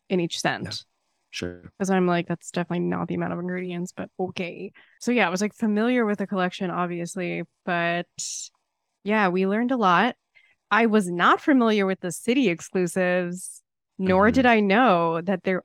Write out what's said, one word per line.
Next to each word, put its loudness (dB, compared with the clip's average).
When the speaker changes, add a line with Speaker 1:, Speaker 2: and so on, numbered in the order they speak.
Speaker 1:
in 0
each -4
scent. -4
Speaker 2:
Yeah. -12
Sure. -12
Speaker 1:
'Cause -4
I'm 2
like, 0
"That's -8
definitely -4
not -4
the -4
amount -4
of -8
ingredients," -8
but -12
okay. -8
So -2
yeah, 2
I 0
was, -2
like, -4
familiar 0
with -4
the -4
collection, -4
obviously, -6
but -2
yeah, 2
we 2
learned 0
a 0
lot. 4
I 4
was 2
not 2
familiar 4
with -2
the -6
City 0
exclusives, -2
nor 4
did 4
Speaker 2:
Mm-hmm. 6
Speaker 1:
I 6
know 4
that -2
they're -2